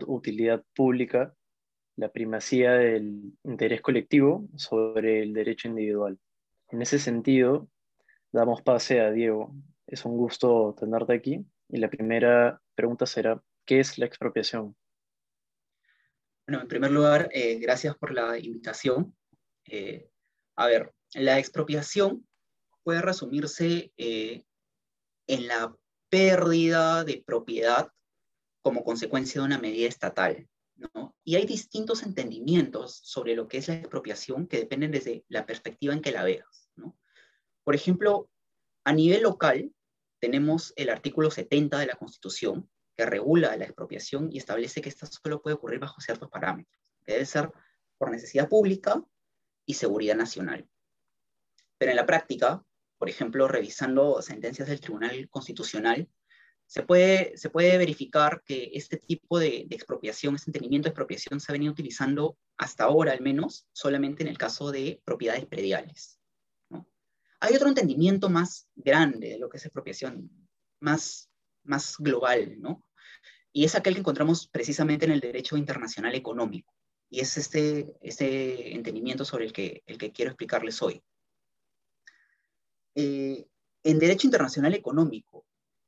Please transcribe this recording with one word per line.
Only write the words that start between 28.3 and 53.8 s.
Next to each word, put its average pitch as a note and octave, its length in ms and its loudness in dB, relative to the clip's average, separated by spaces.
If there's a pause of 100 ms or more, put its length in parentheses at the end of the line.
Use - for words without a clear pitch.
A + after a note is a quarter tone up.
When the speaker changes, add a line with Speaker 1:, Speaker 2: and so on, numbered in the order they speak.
Speaker 2:
como A#2+ 220 0
consecuencia C3 580 -4
de C3+ 60 0
una C#3 100 0
medida A2+ 300 -2
estatal, F2+ 600 -4 (280)
¿no? - 480 -14
Y D#3+ 140 0
hay G#3 100 2
distintos A3+ 560 -6
entendimientos C3 1000 -2
sobre A#2 320 -4
lo A2+ 120 -6
que C3 100 -8
es C3+ 100 -8
la E3 80 -4
expropiación C#3+ 720 -8
que C#3+ 100 -6
dependen C3+ 340 -4
desde A#2 360 -6
la A2 200 -8
perspectiva - 460 -8
en D#3 80 -4
que C#3+ 100 -4
la F#2+ 120 -4
veas, - 520 -4
¿no? - 200 -18 (680)
Por C#3+ 100 0
ejemplo, G3+ 560 2 (540)
a C#3+ 100 2
nivel F3 300 4
local, F#3+ 480 2 (480)
tenemos D3 580 0
el C3+ 120 -2
artículo D3+ 420 0
setenta D3 480 0
de C#3+ 60 0
la B2+ 100 -6
Constitución, - 760 -8 (260)
que A#2 100 0
regula A#2 520 2
la F#2 80 -8
expropiación - 640 -8
y - 60 -12
establece A#2+ 420 -6
que D3+ 80 -10
esta - 180 -14
solo D3+ 360 -8
puede D3+ 140 -4
ocurrir C3 260 -8
bajo C#3 180 -12
ciertos - 300 -10
parámetros, - 520 -8 (220)
que - 80 -8
debe B2+ 140 0
ser D#3 260 -4 (460)
por - 120 -4
necesidad A#2 380 0
pública G#3 560 2 (640)
y - 80 -6
seguridad G#2+ 420 0
nacional. F#2+ 500 -6 (1120)
Pero B2+ 140 0
en B2 60 2
la A#2 80 2
práctica, D3 580 0 (340)
por - 120 -4
ejemplo, C3 400 0
revisando C3 720 2